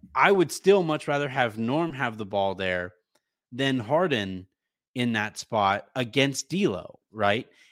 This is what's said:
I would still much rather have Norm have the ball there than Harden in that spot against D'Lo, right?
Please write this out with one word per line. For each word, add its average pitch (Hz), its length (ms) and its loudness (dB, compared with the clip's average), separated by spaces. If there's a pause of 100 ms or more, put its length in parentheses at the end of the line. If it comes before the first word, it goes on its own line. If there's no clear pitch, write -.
(160)
I 151 160 6
would 180 220 2
still 190 300 4
much 156 240 -4
rather 143 200 -2
have 123 300 -2
Norm 143 360 -2
have 123 240 -4
the 107 80 -6
ball 98 300 -2
there 90 380 -4 (580)
than 131 280 -2
Harden 110 680 -2 (480)
in 120 180 0
that 107 240 -2
spot 101 580 0
against 131 540 0
D'Lo, 143 500 -4 (120)
right? 107 360 0 (240)